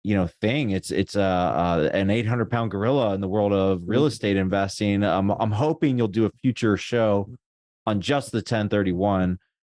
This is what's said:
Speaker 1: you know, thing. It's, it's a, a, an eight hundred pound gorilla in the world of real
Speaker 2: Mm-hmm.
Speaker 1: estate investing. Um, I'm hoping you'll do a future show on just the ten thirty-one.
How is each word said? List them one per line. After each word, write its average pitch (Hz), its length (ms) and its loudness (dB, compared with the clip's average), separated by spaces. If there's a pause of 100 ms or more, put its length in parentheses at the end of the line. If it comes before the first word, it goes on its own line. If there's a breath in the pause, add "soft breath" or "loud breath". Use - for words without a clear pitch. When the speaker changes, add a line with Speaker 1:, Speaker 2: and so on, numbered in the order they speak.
Speaker 1:
you 104 120 0
know, 92 120 2
thing. 120 420 -2
It's, 95 200 -4
it's 95 280 -2
a, - 40 0
a, 87 720 2
an 98 180 0
eight 110 180 0
hundred 117 220 -2
pound 117 220 -2
gorilla 110 420 0
in 98 60 -4
the 98 80 -4
world 101 240 2
of 95 360 2
real 113 140 2
Speaker 2:
Mm-hmm. 151 60 4
Speaker 1:
estate 101 300 0
investing. 98 640 0
Um, 95 280 2
I'm 107 200 0
hoping 147 460 0
you'll 117 100 2
do 107 180 0
a 98 60 0 (100)
future 113 360 2
show 104 520 0 (560)
on 107 140 0
just 131 320 -2
the 110 100 -2
ten 104 280 -2
thirty-one. 92 680 0 (360)